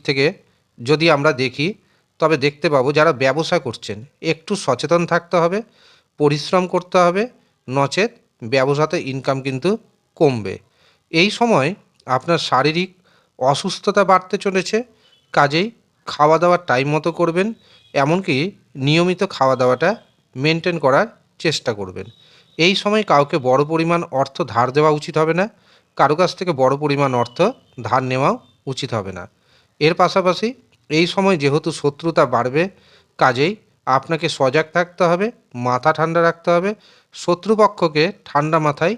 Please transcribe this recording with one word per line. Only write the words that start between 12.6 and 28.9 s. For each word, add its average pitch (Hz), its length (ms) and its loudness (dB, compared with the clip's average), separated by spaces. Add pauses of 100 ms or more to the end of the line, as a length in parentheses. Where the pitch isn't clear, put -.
অসুস্থতা 180 680 -2
বাড়তে 185 340 0
চলেছে, 190 380 -2 (580)
কাজেই 156 340 2 (380)
খাওয়া 151 320 4
দাওয়া 175 280 4
টাইম 135 260 0
মতো 156 200 -2
করবেন, 175 360 -2 (460)
এমনকি 156 420 0 (400)
নিয়মিত 170 500 2
খাওয়া 131 300 0
দাওয়াটা 127 340 2 (460)
মেনটেন 165 420 -2
করার 147 280 2 (380)
চেষ্টা 147 340 -2
করবেন। 95 280 -12 (520)
এই 175 240 4
সময় 208 300 0
কাউকে 143 240 2 (120)
বড় 127 160 4
পরিমাণ 165 360 0 (200)
অর্থ - 160 -4 (160)
ধার 120 240 2
দেওয়া 151 220 4
উচিত 147 200 -10
হবে 160 220 2
না, 202 60 0 (520)
কারো 143 220 4
কাছ 175 180 4
থেকে 180 140 -4
বড় 131 300 2
পরিমাণ 143 320 0
অর্থ 120 240 -2 (480)
ধার 123 240 0
নেওয়াও 135 240 0 (320)
উচিত 135 280 -8